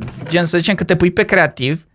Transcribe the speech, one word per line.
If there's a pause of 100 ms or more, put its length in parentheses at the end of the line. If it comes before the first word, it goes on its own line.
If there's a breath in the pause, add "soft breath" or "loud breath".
(280)
gen,
să
zicem
că
te
pui
pe
creativ,